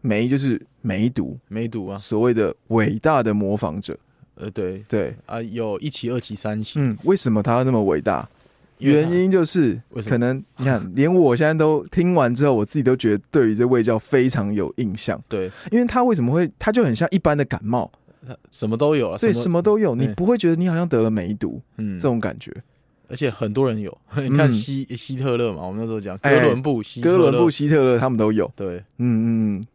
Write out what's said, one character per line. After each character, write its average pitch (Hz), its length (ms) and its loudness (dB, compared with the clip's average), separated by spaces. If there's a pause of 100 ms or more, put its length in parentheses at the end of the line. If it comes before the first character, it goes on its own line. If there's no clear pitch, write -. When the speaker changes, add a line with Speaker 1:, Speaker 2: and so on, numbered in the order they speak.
Speaker 1:
梅 110 260 0
就 135 100 2
是 131 240 -2 (200)
梅 107 280 0
毒。 92 380 -6
Speaker 2:
梅 113 180 -8
毒 113 220 -8
啊。 98 100 -10
Speaker 1:
所 104 220 -4
谓 120 140 2
的 107 200 0 (140)
伟 110 320 0
大 151 240 2
的 107 100 0
模 104 220 -2
仿 95 240 -4
者。 - 180 -10 (380)
Speaker 2:
呃， 101 160 -12
对。 95 380 -8
Speaker 1:
对。 101 260 -4 (100)
Speaker 2:
啊， 113 160 -10
有 110 380 -6
一 151 100 -6
期、 120 220 -6
二 123 80 -2
期、 107 160 -10
三 107 260 -6
期。 107 160 -8
Speaker 1:
嗯， 135 160 0 (120)
为 185 100 4
什 135 160 0
么 107 100 2
他 120 220 0
那 131 80 2
么 117 140 2
伟 78 160 2
大？ 82 280 -2 (480)
Speaker 2:
因 139 160 2
为 151 100 4
他 165 60 0
Speaker 1:
原 180 140 2
因 190 80 2
就 185 140 4
是 127 360 0 (100)
Speaker 2:
为 117 100 -8
什 107 80 -10
么？ - 20 2
Speaker 1:
可 123 60 2
能， 127 260 -2 (140)
你 127 80 -4
看， 107 280 0
连 139 220 2
我 151 180 6
现 151 140 2
在 160 60 2
都 156 340 2
听 175 260 2
完 123 220 4
之 135 100 2
后， 139 80 4
我 107 120 2
自 - 120 -6
己 139 60 0
都 127 100 4
觉 113 240 2
得 95 140 -6
对 127 180 4
于 107 60 0
这 120 100 2
卫 123 160 4
教 113 160 2
非 127 320 2
常 104 240 -4
有 95 220 -2
印 104 220 -4
象。 - 220 -6 (100)
Speaker 2:
对。 95 200 -4 (220)
Speaker 1:
因 233 80 2
为 247 60 2
他 247 180 0
为 247 100 4
什 165 80 0
么 120 80 2
会， 165 300 0
他 214 140 0
就 240 100 4
很 135 100 2
像 160 160 0
一 190 80 0
般 151 200 2
的 143 80 0
感 - 180 -6
冒。 113 260 -2 (380)
Speaker 2:
他 127 80 -16 (160)
什 - 180 -6
么 110 60 -2
都 147 180 2
有 123 180 0
啊， 95 60 -8
Speaker 1:
对， 226 140 2
Speaker 2:
什 233 60 0
么 233 60 -2
Speaker 1:
什 180 80 0
么 170 100 2
都 208 180 2
有， 165 160 0
Speaker 2:
嗯。 120 60 -4
Speaker 1:
你 135 80 0
不 135 160 -4
会 240 120 2
觉 180 120 0
得 165 80 2
你 180 100 0
好 170 80 0
像 175 100 0
得 143 160 2
了 113 80 2
梅 107 240 -2
毒， 101 280 -8 (160)
Speaker 2:
嗯。 104 200 -6
Speaker 1:
这 90 80 -6
种 120 140 2
感 98 180 -6
觉。 - 160 -16 (540)
Speaker 2:
而 123 80 -12
且 135 140 -2
很 107 240 -6
多 131 120 0
人 110 140 -2
有， 101 240 -10
<laughs> 117 180 -6
你 135 140 0
看 147 160 4
希-， 127 380 -4
Speaker 1:
嗯。 123 80 -10
Speaker 2:
希 - 180 -10
特 127 220 -2
勒 117 160 -2
嘛， 80 120 -10
我 92 60 -8
们 101 80 -8
那 113 80 -6
时 113 60 -6
候 110 80 -6
讲， 98 200 -10
Speaker 1:
哎， 139 140 4
Speaker 2:
哥 127 60 6
伦 120 200 2
布、 131 220 -2
希 - 160 -14
特 151 120 2
勒。 185 60 4
Speaker 1:
哥 156 140 6
伦 120 100 2
布、 117 80 6
希 143 200 0
特 151 120 6
勒 127 160 4
他 131 120 0
们 123 80 -2
都 110 160 2
有。 104 240 -2
Speaker 2:
对。 92 260 -10 (140)
Speaker 1:
嗯， 113 580 0
嗯， - 0 -
嗯。 95 80 -8 (100)